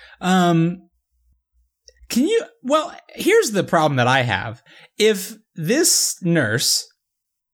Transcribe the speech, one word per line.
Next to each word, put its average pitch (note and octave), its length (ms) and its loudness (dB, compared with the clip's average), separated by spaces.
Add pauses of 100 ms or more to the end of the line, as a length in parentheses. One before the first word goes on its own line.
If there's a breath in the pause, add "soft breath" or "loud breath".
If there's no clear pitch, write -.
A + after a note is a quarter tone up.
(220 loud breath)
Um, F3 680 0 (1200)
can B3 180 0
you, A4+ 160 0 (200)
well, D4 320 -2 (200)
here's F4+ 380 2
the F3+ 120 0
problem D#3 320 0
that A#2+ 120 2
I C3 140 2
have. A2 400 -4 (360 loud breath)
If G3+ 360 0 (200)
this A#3 680 0
nurse D3+ 640 -2 (680)